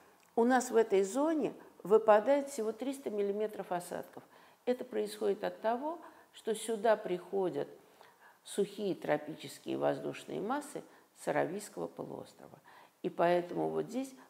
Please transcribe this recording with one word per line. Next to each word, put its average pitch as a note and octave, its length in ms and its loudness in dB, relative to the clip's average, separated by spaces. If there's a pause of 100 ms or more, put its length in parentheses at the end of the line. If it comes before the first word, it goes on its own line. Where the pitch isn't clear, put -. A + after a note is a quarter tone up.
(360)
У A3+ 100 4
нас B3+ 260 4
в A3 60 0
этой A3 260 6
зоне C4 520 0 (280)
выпадает A3 680 6
всего A3 220 -4
триста C4+ 360 -8
миллиметров G#3 640 -2
осадков. - 500 -6 (440)
Это B3 180 0
происходит G#3 600 -2
от F3+ 180 -6
того, C#4 360 -2 (360)
что - 200 -4
сюда G#3+ 420 2
приходят F3+ 720 -2 (760)
сухие G3+ 500 -2
тропические D3 840 -4
воздушные C#3+ 600 -2
массы A#3+ 420 -6 (400)
с - 60 -4
Аравийского E3 580 -2
полуострова. - 720 -14 (440)
И F#3 60 -4
поэтому F3 640 2
вот D#3+ 160 -2
здесь C4 260 -6 (160)